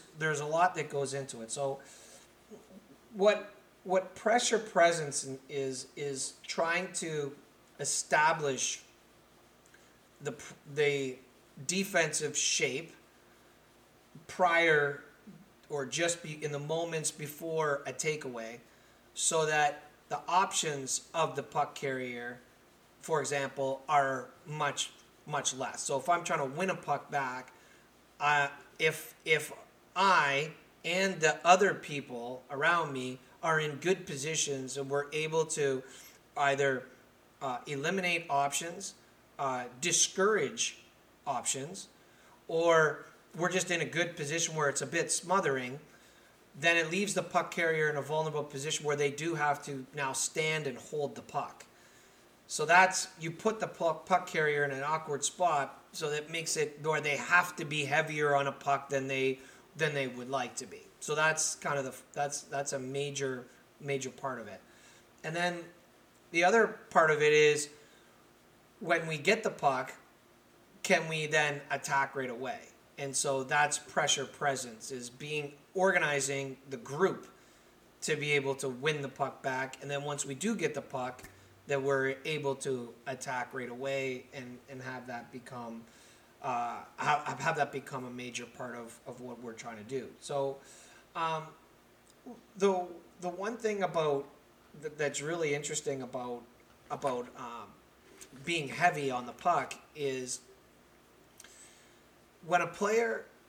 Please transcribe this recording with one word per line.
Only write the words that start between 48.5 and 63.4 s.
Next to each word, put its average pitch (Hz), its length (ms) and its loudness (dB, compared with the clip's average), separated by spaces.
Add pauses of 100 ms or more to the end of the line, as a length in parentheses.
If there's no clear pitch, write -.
where 147 120 2
they 143 140 2
do 156 240 -4
have 147 280 0
to 135 220 -8 (100)
now 139 160 -2
stand 156 560 -2
and 123 100 -6
hold 143 380 -6
the 127 60 -12
puck. - 420 -8 (840)
So 151 160 -2
that's, 185 440 8 (100)
you 160 120 -6
put 214 280 -2
the 175 80 -2
puck, 165 380 -2
puck 180 200 2
carrier 151 380 2
in 143 80 0
an 135 100 -4
awkward 147 440 -2
spot, 151 560 0 (100)
so 151 200 -4
that 151 200 -4
makes 160 240 -4
it 147 260 0
where 151 200 0
they 143 160 0
have 180 400 4
to 160 80 -6
be 147 180 -2
heavier 151 540 2
on 139 100 2
a 135 60 0
puck 139 340 0
than 135 220 -2
they, 131 300 0 (360)
than 147 180 0
they 135 140 -2
would 123 220 -10
like 131 260 -2
to 127 100 -10
be. - 180 -16 (180)
So 151 120 -4
that's 156 420 2
kind 151 220 -2
of 139 60 -2
the, 131 100 -8 (200)
that's, 143 300 -4
that's 139 280 -4
a 135 80 -4
major, 135 680 -4 (340)